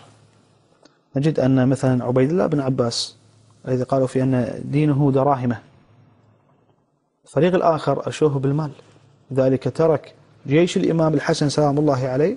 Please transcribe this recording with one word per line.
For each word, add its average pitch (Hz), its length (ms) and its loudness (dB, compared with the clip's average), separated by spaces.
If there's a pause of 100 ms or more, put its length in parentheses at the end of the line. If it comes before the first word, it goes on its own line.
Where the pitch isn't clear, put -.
(1160)
نجد 147 240 0
أن 131 280 2
مثلًا 127 360 0
عبيد 127 260 0
الله 185 160 0
بن 156 140 0
عباس 127 560 -4 (520)
الذي 127 140 -2
قالوا 131 240 0
في 131 160 -2
أن 127 420 -2
دينه 143 480 0
دراهمه، 131 460 0 (1700)
الفريق 175 300 0
الآخر - 540 0
أشوه 147 300 0
بالمال، 143 320 -2 (600)
لذلك 131 460 0
ترك 160 380 0 (320)
جيش 165 300 2
الإمام 165 380 0
الحسن 151 340 -2
سلام 143 300 0
الله 139 300 0
عليه 156 280 0